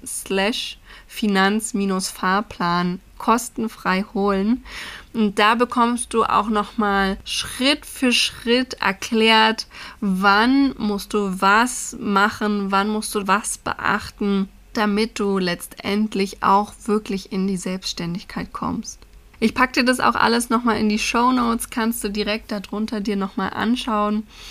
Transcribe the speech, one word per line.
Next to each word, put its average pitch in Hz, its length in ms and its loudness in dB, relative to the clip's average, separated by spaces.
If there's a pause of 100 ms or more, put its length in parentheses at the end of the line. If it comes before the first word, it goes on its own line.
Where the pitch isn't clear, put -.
slash - 760 -4 (280)
finanz 202 680 0
minus 196 340 -2
fahrplan 180 880 0 (180)
kostenfrei 220 880 -2 (100)
holen. 202 520 0 (480)
Und 214 260 2
da 214 160 6
bekommst 240 580 0
du 226 120 2
auch 208 240 2
nochmal 208 760 0
Schritt - 600 -2
für - 260 0
Schritt 240 640 0
erklärt, 220 920 2 (340)
wann 214 760 4
musst 208 360 -4
du 196 260 0
was 220 600 2
machen, 202 720 0
wann 196 180 2
musst 214 260 -4
du 202 100 -4
was 196 320 0
beachten, - 920 -2 (240)
damit 214 460 0
du 202 180 0
letztendlich 196 1040 -4
auch 202 300 4 (120)
wirklich 208 460 -2
in 190 160 -2
die 196 80 -2
Selbstständigkeit 180 960 -8
kommst. - 480 -6 (400)
Ich 226 140 2
pack 254 180 2
dir 262 140 0
das 254 160 2
auch 233 140 2
alles 233 340 2
nochmal 233 280 2
in 214 120 2
die 208 100 0
Shownotes, 240 720 0
kannst 226 340 -2
du 208 60 -2
direkt 208 420 -4
darunter 208 480 -6
dir 202 160 -2
nochmal 196 360 -4
anschauen. 214 720 0 (280)